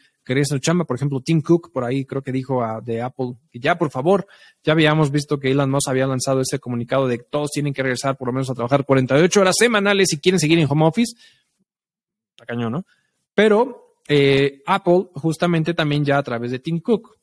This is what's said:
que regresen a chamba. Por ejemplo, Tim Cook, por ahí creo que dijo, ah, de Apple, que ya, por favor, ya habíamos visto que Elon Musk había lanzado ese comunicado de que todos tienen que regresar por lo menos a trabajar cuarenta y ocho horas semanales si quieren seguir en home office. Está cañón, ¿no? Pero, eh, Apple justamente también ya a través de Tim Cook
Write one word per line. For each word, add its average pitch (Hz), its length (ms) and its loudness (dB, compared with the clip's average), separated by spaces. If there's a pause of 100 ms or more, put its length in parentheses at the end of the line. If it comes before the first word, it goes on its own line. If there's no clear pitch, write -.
(240)
que - 80 -6
regresen 139 260 0
a - 20 -4
chamba. 170 240 0
Por 123 120 -4
ejemplo, 139 240 -4
Tim 160 220 0
Cook, 170 300 0
por 123 120 -4
ahí 131 200 -2
creo 135 180 -8
que 131 80 -10
dijo, 131 320 -4
ah, 113 180 -6
de 117 220 -6
Apple, 127 320 -8 (160)
que 123 80 -18
ya, 147 180 -2
por 165 140 -2
favor, 175 360 0 (360)
ya 156 120 2
habíamos 156 360 4
visto 143 280 -4
que 135 120 -2
Elon 135 200 0
Musk 139 180 -2
había 131 180 0
lanzado 135 340 -2
ese 131 200 -4
comunicado 123 480 -4
de 120 100 -2
que 120 60 -16
todos 147 260 -4
tienen 143 240 -4
que 131 80 -6
regresar 131 340 -2
por 123 120 -8
lo 120 40 -4
menos 131 160 -4
a 127 60 -6
trabajar 131 300 0
cuarenta 131 340 2
y 160 40 6
ocho 185 180 2
horas 185 180 2
semanales 202 520 2
si 156 100 -4
quieren 185 180 2
seguir 156 200 2
en 151 120 2
home 156 160 4
office. 226 300 0 (1120)
Está - 160 -20
cañón, 120 260 -4
¿no? 165 140 -6 (480)
Pero, 220 640 2 (120)
eh, 139 580 2
Apple 180 480 2
justamente 165 600 0
también 147 300 0
ya 139 140 2
a 139 40 0
través 120 300 -6
de 127 80 -8
Tim 165 200 -6
Cook 226 420 -2